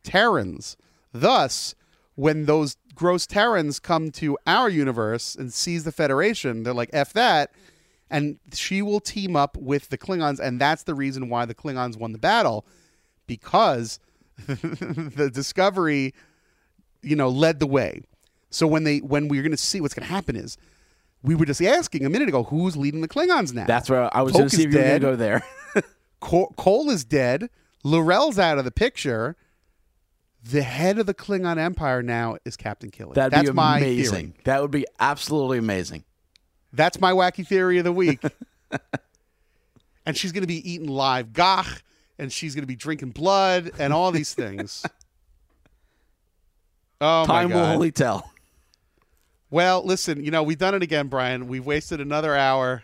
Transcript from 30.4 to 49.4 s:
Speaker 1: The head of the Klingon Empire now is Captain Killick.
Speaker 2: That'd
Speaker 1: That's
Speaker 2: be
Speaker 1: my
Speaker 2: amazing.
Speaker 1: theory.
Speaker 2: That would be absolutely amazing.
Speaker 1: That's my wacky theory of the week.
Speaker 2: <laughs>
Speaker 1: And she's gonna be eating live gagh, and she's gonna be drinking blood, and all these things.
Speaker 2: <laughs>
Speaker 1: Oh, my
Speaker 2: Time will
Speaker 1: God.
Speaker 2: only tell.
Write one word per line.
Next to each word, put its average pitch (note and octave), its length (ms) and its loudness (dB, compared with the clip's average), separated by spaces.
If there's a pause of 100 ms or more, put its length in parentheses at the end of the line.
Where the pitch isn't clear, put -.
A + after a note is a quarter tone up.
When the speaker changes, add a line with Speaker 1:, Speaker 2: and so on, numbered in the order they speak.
Speaker 1:
The C3 200 0
head D#3 360 0
of A3 60 -2
the F#3+ 80 -2
Klingon F#3 460 -4
Empire D#3 440 -2
now A#2 400 -2
is A#2+ 140 -12
Captain G#2+ 340 -10
Killick. F2+ 220 -16
Speaker 2:
That'd C3+ 180 2
Speaker 1:
That's D3 200 4
Speaker 2:
be - 40 -4
Speaker 1:
my D3+ 220 4
Speaker 2:
amazing. B2 540 0
Speaker 1:
theory. - 120 -20
Speaker 2:
That C3+ 180 2
would C#3+ 100 -4
be C#3 140 -2 (140)
absolutely C#3 600 0
amazing. F#2 440 -2 (720)
Speaker 1:
That's D#3 280 2
my F#3 100 6
wacky F#3 340 2
theory F#3 340 2
of F3 40 0
the F3 100 0
week. F3 320 0
Speaker 2:
<laughs> D3+ 60 -4 (1700)
Speaker 1:
And D#3+ 120 -4
she's F#3 140 -4
gonna F#3 160 -2
be E3 240 -6
eating D#3+ 160 -10
live C3+ 460 0
gagh, F#3 340 4 (500)
and C#3 140 -10
she's D3+ 240 -8
gonna C#3+ 120 -6
be B2+ 80 -8
drinking C#3+ 360 -8
blood, F3+ 640 2
and C#3+ 160 0
all F3+ 180 2
these D#3 220 -4
things. G#2 580 -8
Speaker 2:
<laughs> - 40 -20 (2000)
Speaker 1:
Oh, D#3+ 220 4
my E3 160 4
Speaker 2:
Time F3 80 0
will F3 120 2
Speaker 1:
God. D#3+ 140 2
Speaker 2:
only D#3+ 160 2
tell. A2+ 400 0 (1160)